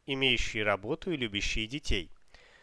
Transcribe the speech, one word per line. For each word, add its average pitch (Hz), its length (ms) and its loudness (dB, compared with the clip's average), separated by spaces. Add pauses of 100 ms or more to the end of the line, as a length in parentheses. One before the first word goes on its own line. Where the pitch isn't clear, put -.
имеющие 131 580 2
работу 104 480 -2
и 160 60 -2
любящие 110 500 -2
детей». 110 440 -2 (520)